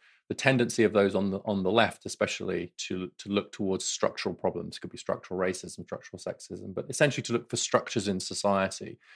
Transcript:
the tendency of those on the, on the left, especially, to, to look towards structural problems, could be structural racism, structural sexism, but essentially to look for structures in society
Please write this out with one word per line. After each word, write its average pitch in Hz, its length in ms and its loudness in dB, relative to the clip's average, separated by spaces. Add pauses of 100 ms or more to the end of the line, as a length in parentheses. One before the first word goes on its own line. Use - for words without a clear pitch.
(280)
the 104 60 -2
tendency 120 500 4
of 98 80 4
those 101 220 6
on 98 160 2
the, 98 160 -2
on 98 160 0
the 92 80 2
left, 107 340 4
especially, 92 720 -2
to, 92 400 -4
to - 140 -14
look 101 200 0
towards 95 360 -2
structural - 480 -2
problems, 87 440 -4
could 90 120 -10
be - 80 -14
structural 95 420 -4
racism, 92 440 -4
structural - 360 -12
sexism, 98 540 -10
but - 160 -4
essentially - 320 2
to 117 100 -4
look 117 160 0
for 120 80 -4
structures 113 520 0
in 92 120 0
society 95 800 -2 (180)